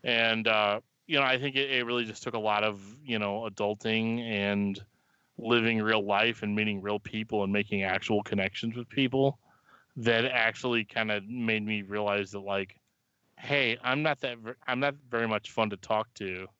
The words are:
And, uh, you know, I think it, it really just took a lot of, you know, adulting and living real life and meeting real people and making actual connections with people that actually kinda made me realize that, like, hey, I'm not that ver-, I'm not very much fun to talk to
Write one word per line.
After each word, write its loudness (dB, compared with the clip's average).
And, 2
uh, 4
you 0
know, 4
I 2
think -4
it, 0
it 2
really 0
just -10
took -6
a -2
lot 2
of, -4
you -2
know, -2
adulting 0
and 0
living 2
real 2
life 2
and -2
meeting 0
real -2
people -2
and 0
making 0
actual 0
connections -4
with -10
people 2
that 4
actually 0
kinda -2
made -2
me -2
realize 0
that, -8
like, -4
hey, 0
I'm 0
not 0
that -6
ver-, -12
I'm -2
not 0
very 0
much -2
fun 0
to -6
talk -2
to -8